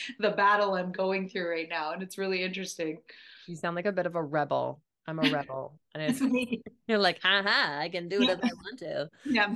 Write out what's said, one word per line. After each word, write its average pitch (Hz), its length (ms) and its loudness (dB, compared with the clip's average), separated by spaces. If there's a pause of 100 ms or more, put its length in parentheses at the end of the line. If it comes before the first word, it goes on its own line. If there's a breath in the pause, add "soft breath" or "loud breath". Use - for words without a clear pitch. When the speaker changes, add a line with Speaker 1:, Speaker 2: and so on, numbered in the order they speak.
(200 loud breath)
Speaker 1:
the 208 120 4
battle 202 440 4
I'm 180 160 -2
going 190 380 0
through 180 200 -4
right 165 200 -2
now. 160 240 -2
And 185 100 -6
it's 185 140 -10
really 190 260 0
interesting. 180 580 -4 (460 loud breath)
Speaker 2:
You 175 80 -10
sound 170 200 -4
like 175 100 -4
a 208 60 2
bit 180 140 0
of 170 100 -4
a 165 80 0
rebel. 139 600 0 (240)
I'm 160 120 -6
a 269 80 4
rebel. 139 520 -4 (140)
And 156 100 -6
it's, 269 180 0
Speaker 1:
<laughs> 247 680 -2
Speaker 2:
you're 220 120 2
like, 180 220 2
"Ha 196 220 4
ha, 202 360 2
I 165 100 -2
can 175 200 -6
do 196 100 0
whatever 185 240 2
Speaker 1:
Yeah. 233 60 2
Speaker 2:
I - 40 -2
want - 260 -14
to." 156 300 -6 (160)
Speaker 1:
Yeah, 220 300 2